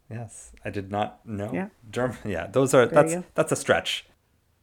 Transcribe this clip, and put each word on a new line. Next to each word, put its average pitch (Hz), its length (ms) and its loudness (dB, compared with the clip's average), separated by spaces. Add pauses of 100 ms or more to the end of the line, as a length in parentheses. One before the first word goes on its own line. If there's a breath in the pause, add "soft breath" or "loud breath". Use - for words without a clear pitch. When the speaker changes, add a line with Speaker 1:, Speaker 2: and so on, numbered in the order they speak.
(100)
Speaker 1:
Yes, 113 420 -14 (120)
I 110 60 -8
did 95 200 -8
not 104 360 -4
know. 104 260 -6
Speaker 2:
Yeah. 185 160 -4 (220)
Speaker 1:
Germ-, 120 340 -2
yeah, 85 220 -4
those 127 260 2
are, 123 140 8
Speaker 2:
There 117 160 0
Speaker 1:
that's, 160 100 2
Speaker 2:
you 180 80 -4
go. 180 140 -12
Speaker 1:
that's 160 180 0
a 135 40 -2
stretch. - 500 -2 (560)